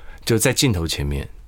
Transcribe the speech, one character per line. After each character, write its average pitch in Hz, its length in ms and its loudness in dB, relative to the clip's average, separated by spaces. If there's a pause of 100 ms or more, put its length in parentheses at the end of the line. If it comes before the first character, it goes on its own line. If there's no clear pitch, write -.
(260)
就 113 120 4
在 127 160 2
镜 139 180 4
头 85 140 0
前 - 180 -4
面， 71 240 -2 (200)